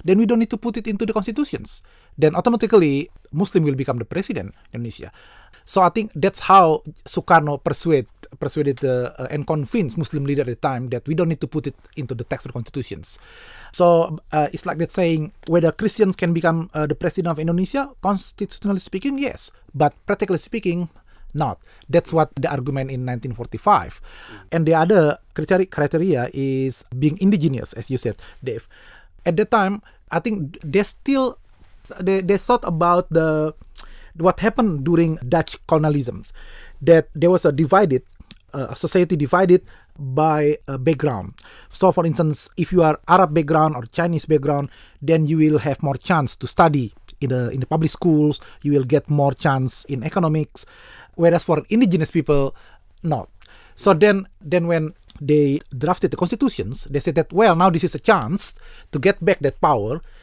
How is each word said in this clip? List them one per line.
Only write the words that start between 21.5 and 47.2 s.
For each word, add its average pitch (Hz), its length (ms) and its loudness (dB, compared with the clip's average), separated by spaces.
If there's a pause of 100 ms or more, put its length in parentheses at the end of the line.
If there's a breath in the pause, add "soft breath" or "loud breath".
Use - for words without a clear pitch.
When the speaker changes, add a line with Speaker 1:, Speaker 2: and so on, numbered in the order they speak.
Speaker 1:
That's 165 240 0
what 156 220 2
the 143 160 -4
argument 135 400 -6
in 127 140 -8
nineteen 123 280 -8
forty-five. 120 640 -2
Speaker 2:
Mm. - 540 -20
Speaker 1:
And 165 160 0
the 160 80 4
other 160 420 4 (160)
criteria, 180 320 0
criteria 151 680 -2
is 135 500 -4 (100)
being 151 280 0
indigenous, 156 520 0
as 117 160 -12
you 131 80 -4
said, 113 240 -6 (220 loud breath)
Dave. 120 240 -8 (580 soft breath)
At 170 120 0
that 208 120 0
time, 202 320 0 (300 soft breath)
I 165 80 -2
think 185 420 -6
they 165 220 0
still, 269 560 -2 (600)
they, 190 220 0
they 190 160 2
thought 240 260 0
about 175 460 2
the, 156 460 0 (580 loud breath)
what 175 280 2
happened 196 440 0
during 165 320 2 (100)
Dutch 160 380 -2
colonialism, 151 560 0 (640 loud breath)
that 160 320 6
there 170 160 4
was 185 140 2
a 160 60 6
divided, 151 520 2 (500)
uh, 135 160 -6
a 123 60 -12
society 180 420 0
divided 180 480 4 (320 soft breath)
by 151 680 0
a 135 100 -8
background. 131 560 -2 (360 loud breath)
So, 185 220 2
for 170 140 0
instance, 156 420 -2 (100)
if 170 140 -4
you 180 120 4
are 151 240 2
Arab 175 260 6
background 156 420 2
or 123 140 -8
Chinese 170 380 -2
background, 143 420 0 (320 soft breath)
then 156 240 2
you 160 120 0
will 156 200 4
have 143 240 -2
more 139 160 -2
chance 151 380 -2
to - 100 -10
study 147 480 2 (280)